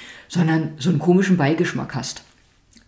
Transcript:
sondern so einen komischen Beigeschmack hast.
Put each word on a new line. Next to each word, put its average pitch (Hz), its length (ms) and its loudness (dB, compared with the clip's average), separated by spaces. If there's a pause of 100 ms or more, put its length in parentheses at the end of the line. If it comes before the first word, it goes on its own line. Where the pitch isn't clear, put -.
(260)
sondern 160 520 0
so 143 120 0
einen 151 80 0
komischen 185 380 4
Beigeschmack 160 580 -2
hast. - 300 -8 (640)